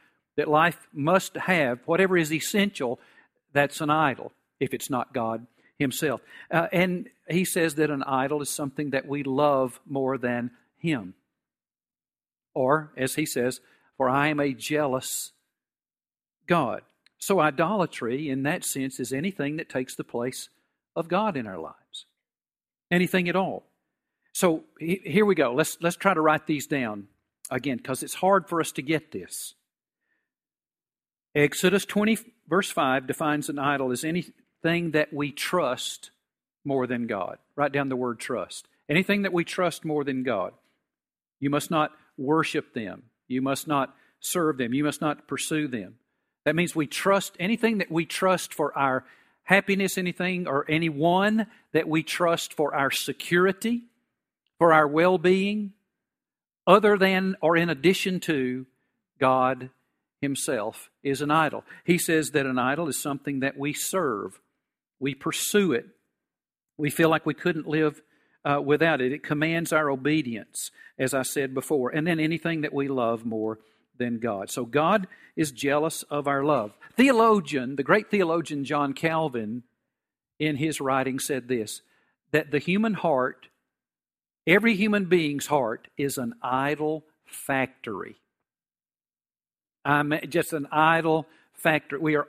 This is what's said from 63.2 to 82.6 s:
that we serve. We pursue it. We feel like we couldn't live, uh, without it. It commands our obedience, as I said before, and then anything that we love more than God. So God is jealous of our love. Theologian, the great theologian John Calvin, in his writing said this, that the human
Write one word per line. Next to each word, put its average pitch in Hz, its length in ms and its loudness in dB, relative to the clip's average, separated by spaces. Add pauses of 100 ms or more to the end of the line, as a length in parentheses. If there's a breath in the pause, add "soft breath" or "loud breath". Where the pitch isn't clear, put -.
that 135 180 -4
we 139 160 -4
serve. 113 640 -4 (600)
We 135 160 -4
pursue 180 580 0
it. 117 140 -2 (920)
We 147 120 -2
feel 160 200 4
like 160 160 2
we 151 80 0
couldn't 165 340 -4
live, 151 340 0 (440)
uh, 143 180 0
without 147 380 2
it. 127 100 0
It 151 120 -8
commands 160 500 -2
our 156 160 2
obedience, 135 800 -2 (260 loud breath)
as 131 160 -2
I 131 100 0
said 135 300 -4
before, 131 360 -2
and 156 180 -2
then 165 120 0
anything 160 420 -2
that 147 120 -4
we 139 140 -2
love 117 380 0
more 110 340 -4 (380 soft breath)
than 120 220 -4
God. 104 300 -6
So 123 160 -6
God 165 420 2 (280 loud breath)
is 156 160 -2
jealous 143 520 0
of 147 240 -4
our 139 160 0
love. 127 300 0 (220 loud breath)
Theologian, 208 800 4
the 139 80 -2
great 202 260 4
theologian 165 540 0
John 143 300 0
Calvin, 127 680 -2 (760)
in 151 160 0
his 151 240 -2
writing 131 400 0
said 127 280 -4
this, 120 340 -4 (500)
that 151 200 2
the 147 80 2
human 208 340 0